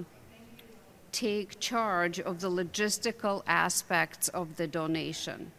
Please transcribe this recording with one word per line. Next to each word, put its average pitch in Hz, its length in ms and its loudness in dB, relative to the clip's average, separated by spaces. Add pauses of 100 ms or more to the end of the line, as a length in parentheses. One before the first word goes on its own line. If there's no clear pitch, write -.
(1120)
take 208 480 -2
charge 185 640 2
of 175 180 -4
the 190 100 0
logistical 196 960 0
aspects 170 840 2
of 160 260 -4
the 165 120 -2
donation. 160 920 -2